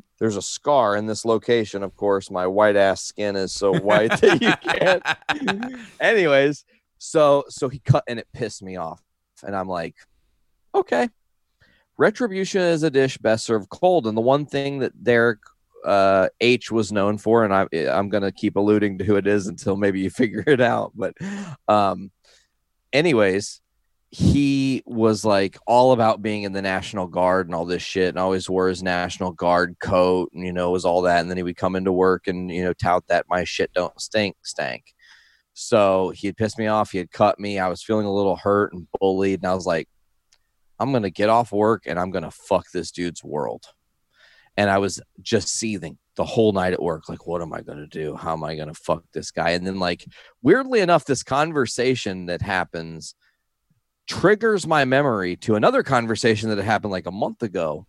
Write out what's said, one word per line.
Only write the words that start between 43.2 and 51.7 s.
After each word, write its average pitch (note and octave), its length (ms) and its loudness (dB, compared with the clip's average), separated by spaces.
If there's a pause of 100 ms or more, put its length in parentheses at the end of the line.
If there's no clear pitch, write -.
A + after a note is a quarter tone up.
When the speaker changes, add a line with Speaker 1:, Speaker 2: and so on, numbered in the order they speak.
Speaker 1:
world." C#2 440 -8 (920)
And G2+ 140 2
I G2 80 4
was G2 220 -2 (200)
just F#2+ 280 -2
seething F#2+ 500 -6 (180)
the F2 80 -2
whole G#2+ 280 2
night F#2 200 0
at - 100 -4
work, D#2+ 260 -6
like, - 180 -14
"What E2+ 160 -4
am D#2+ 100 -10
I D#2+ 100 -10
gonna - 240 -16
do? D#2 300 -10
How D#2+ 160 -8
am D#2 120 -6
I D#2 120 -8
gonna D#2 180 -10
fuck - 380 -6
this - 180 -10
guy?" E2+ 200 -2
And F2 160 -2
then, F#2+ 120 -6
like, F2+ 280 -4 (360)
weirdly B3 380 4
enough, E3+ 240 2
this C3+ 180 -2
conversation B2+ 1040 -2